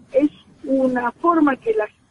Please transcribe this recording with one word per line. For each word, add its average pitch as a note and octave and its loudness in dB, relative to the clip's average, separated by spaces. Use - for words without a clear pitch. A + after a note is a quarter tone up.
es D4 2
una B3+ -2
forma D#4+ 0
que A4+ -4
la, G#4+ -4